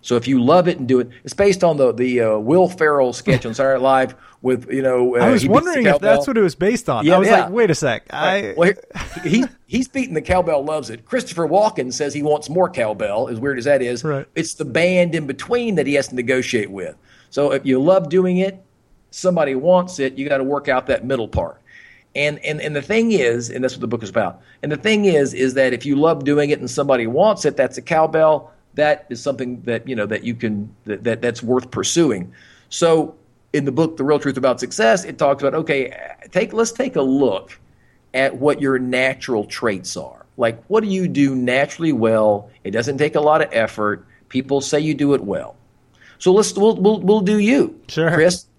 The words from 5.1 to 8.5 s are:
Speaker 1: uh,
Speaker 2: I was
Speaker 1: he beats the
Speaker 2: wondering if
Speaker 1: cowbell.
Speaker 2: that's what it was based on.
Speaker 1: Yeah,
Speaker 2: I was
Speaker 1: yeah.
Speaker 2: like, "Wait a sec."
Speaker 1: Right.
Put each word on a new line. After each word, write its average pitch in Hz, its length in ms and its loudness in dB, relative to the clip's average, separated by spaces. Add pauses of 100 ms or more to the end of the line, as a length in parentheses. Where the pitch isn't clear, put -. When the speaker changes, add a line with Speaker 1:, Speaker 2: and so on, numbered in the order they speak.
Speaker 1:
uh, - 20 2
Speaker 2:
I 123 120 4
was 240 120 4
Speaker 1:
he - 60 0
beats 226 100 6
the 320 60 2
Speaker 2:
wondering 302 220 0
if 147 80 6
Speaker 1:
cowbell. 170 200 4
Speaker 2:
that's 285 140 0
what 240 100 0
it - 20 4
was 180 140 2
based 208 340 -2
on. 117 160 0
Speaker 1:
Yeah, 175 120 6
Speaker 2:
I - 20 6
was 185 80 4
Speaker 1:
yeah. 220 160 6
Speaker 2:
like, 98 80 -4
"Wait 214 220 2
a - 20 4
sec." 123 380 -2
Speaker 1:
Right. 165 380 -2